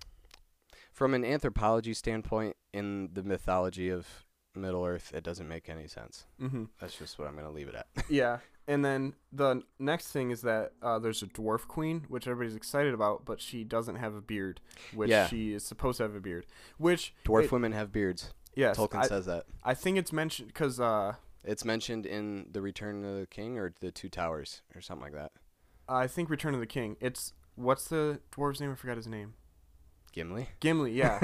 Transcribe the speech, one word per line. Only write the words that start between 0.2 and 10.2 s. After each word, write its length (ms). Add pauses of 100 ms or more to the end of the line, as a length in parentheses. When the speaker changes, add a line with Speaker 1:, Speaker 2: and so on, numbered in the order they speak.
Speaker 1:
From 220
an 100
anthropology 720
standpoint, 640 (160)
in 400
the 100
mythology 680
of 340 (300)
Middle-earth, 600
it 100
doesn't 240
make 200
any 200
sense. 380 (140)
Speaker 2:
Mm-hmm. 240 (160)
Speaker 1:
That's 160
just 220
what 100
I'm 80
gonna 140
leave 180
it 60
at. 140 (100)
<laughs> 100
Speaker 2:
Yeah. 300 (280)
And 160
then 320 (160)
the 320 (160)
next 300
thing 220